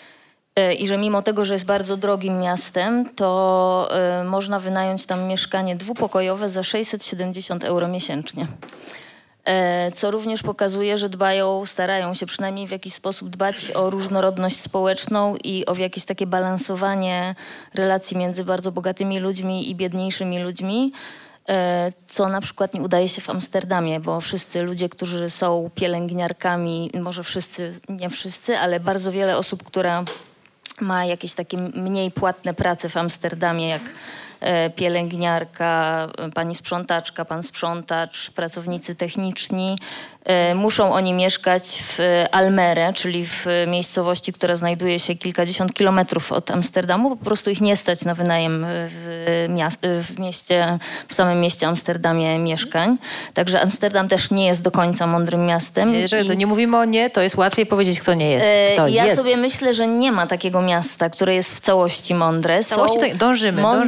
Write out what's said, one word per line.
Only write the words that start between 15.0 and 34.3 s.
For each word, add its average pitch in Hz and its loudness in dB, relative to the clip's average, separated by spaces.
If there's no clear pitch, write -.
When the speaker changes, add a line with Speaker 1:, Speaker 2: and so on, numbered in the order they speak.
Speaker 1:
i 190 -4
o 180 0
jakieś 185 -4
takie 196 -4
balansowanie 185 -2
relacji 190 0
między 180 -2
bardzo 185 -2
bogatymi 190 -2
ludźmi 185 -4
i 190 -6
biedniejszymi 185 -4
ludźmi, 190 -2
e, 180 0
co 196 0
na 190 -2
przykład 196 -4
nie 185 -4
udaje 185 2
się 180 -8
w - -8
Amsterdamie, 180 -2
bo 165 -4
wszyscy 175 -4
ludzie, 175 -4
którzy 175 -6
są 170 0
pielęgniarkami, 175 -2
może 175 -8
wszyscy, 175 -8
nie 180 -8
wszyscy, - -4
ale 175 0
bardzo 190 -2
wiele 190 0
osób, 185 -4
która 180 -2
ma 185 0
jakieś 175 -4
takie 180 -8
mniej 185 -4
płatne 180 -4
prace 175 -2
w 165 -8
Amsterdamie, 170 -2
jak 160 -4